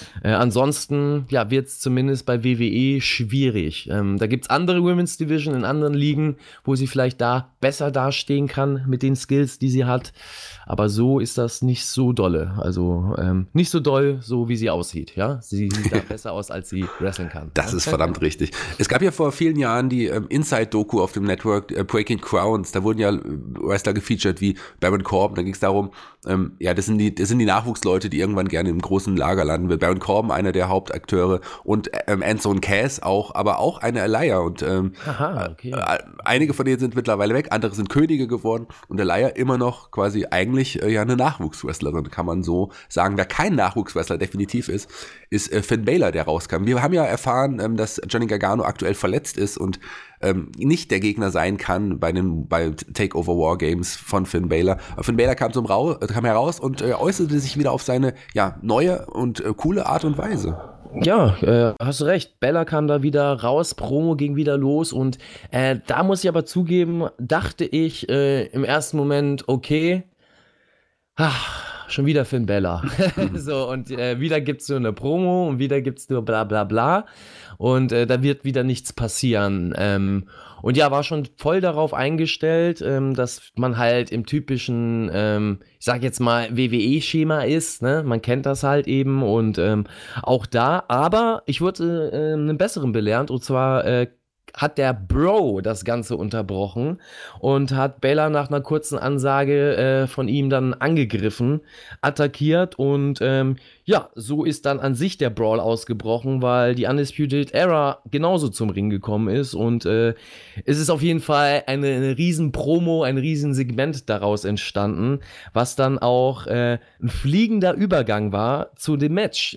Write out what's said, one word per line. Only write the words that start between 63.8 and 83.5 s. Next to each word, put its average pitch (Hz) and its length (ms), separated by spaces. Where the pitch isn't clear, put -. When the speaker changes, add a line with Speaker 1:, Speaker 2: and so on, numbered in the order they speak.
Speaker 1:
ging 143 200
wieder 147 200
los 143 360
und, 131 260
äh, 131 260
da 131 160
muss 190 220
ich 185 40
aber 160 160
zugeben, 170 640
dachte 170 460
ich, - 440
äh, 139 380
im 135 180
ersten 147 320
Moment, 143 520
okay, 156 560
ah, 156 160
schon 139 180
wieder 143 180
Finn 120 220
Balor. 90 380
<laughs> 196 240
So, 135 340
und, 127 220
äh, 123 300
wieder 156 200
gibt's 135 280
nur 139 100
eine 113 140
Promo 180 560
und 131 100
wieder 139 220
gibt's 131 280
nur 123 160
bla 110 200
bla 104 200
bla 127 420
und, 127 340
äh, 120 140
da 127 160
wird 139 220
wieder 135 200
nichts 127 280
passieren. 101 840
Ähm, 98 520
und 123 140
ja, 147 140
war 143 120
schon 147 240
voll 170 240
darauf 156 340
eingestellt, 160 880
ähm, 135 320
dass 123 420